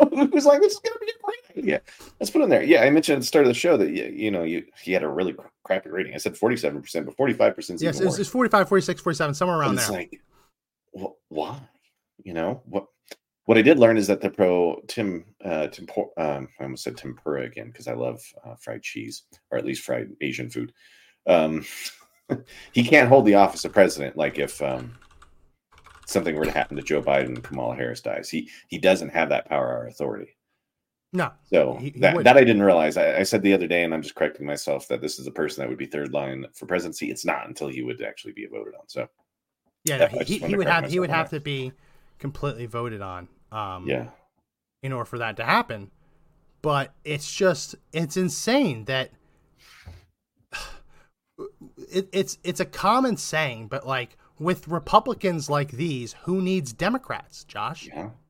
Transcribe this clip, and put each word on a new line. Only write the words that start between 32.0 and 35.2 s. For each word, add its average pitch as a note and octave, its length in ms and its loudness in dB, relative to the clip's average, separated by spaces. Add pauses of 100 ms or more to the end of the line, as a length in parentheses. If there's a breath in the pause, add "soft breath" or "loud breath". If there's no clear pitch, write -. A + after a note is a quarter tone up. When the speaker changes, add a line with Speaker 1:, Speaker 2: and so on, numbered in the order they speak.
Speaker 2:
wouldn't. E3+ 120 0
Speaker 1:
that B2+ 100 12
I C3 80 12
didn't G#2+ 180 6
realize. E2 340 6
I, E2 200 2
I F#2 80 2
said G2+ 180 0
the G2 100 6
other F2+ 140 4
day, F2 160 2
and E2 100 0
I'm D#2+ 100 -4
just D2+ 120 -14
correcting D2+ 320 -4
myself, C#2+ 400 -6
that - 140 -6
this D2 180 -8
is C2 80 -12